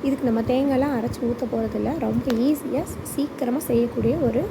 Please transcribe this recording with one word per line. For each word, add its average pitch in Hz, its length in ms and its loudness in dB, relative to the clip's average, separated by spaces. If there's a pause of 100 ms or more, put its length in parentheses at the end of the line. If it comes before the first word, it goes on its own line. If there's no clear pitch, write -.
இதுக்கு 269 240 0
நம்ம 226 160 2
தேங்காய்லாம் 269 500 2
அரைச்சு 233 280 -2
ஊத்த 240 240 -2
போறதில்ல. 220 540 -2
ரொம்ப 226 260 0 (160)
ஈஸியா, 277 400 0 (240)
சீக்கிரமா 277 560 -2
செய்யக்கூடிய 233 600 2
ஒரு 233 300 2